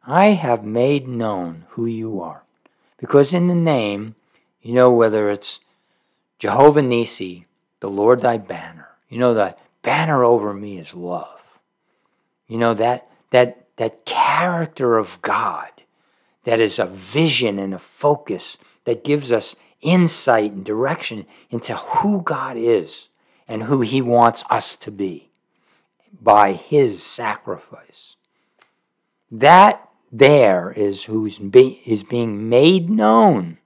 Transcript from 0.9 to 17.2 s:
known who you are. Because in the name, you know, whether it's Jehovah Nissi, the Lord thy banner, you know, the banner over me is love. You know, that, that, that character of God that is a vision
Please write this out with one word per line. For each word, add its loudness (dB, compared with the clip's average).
known -8
who -8
you -8
are. -14
Because 2
in 0
the 0
name, -2
you -10
know, 6
whether 2
it's -10
Jehovah 4
Nissi, -4
the -10
Lord 2
thy 0
banner, -14
you -14
know, 2
the -2
banner -2
over 2
me -14
is -20
love. -12
You -8
know, 0
that, -2
that, 2
that -8
character -2
of -10
God -6
that 0
is 0
a -2
vision -2